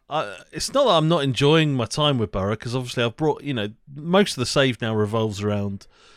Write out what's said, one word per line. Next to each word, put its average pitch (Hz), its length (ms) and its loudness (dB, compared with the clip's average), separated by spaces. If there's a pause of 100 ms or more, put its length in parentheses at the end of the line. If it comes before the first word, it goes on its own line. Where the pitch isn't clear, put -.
I, 120 260 -4 (160)
it's - 220 -8
not 196 120 2
that 220 60 4
I'm 156 160 4
not 165 160 2
enjoying 143 520 4
my 120 100 -2
time 147 320 0
with 110 140 -2
Borough, 101 240 -2
'cause 120 200 -6
obviously 127 280 -4
I've 117 140 -2
brought, 151 260 -2
you 143 100 -6
know, 107 160 -4 (240)
most 170 380 2
of - 100 -10
the 117 40 -2
save 135 360 0
now 113 140 -2
revolves 107 460 0
around 101 440 -4 (320)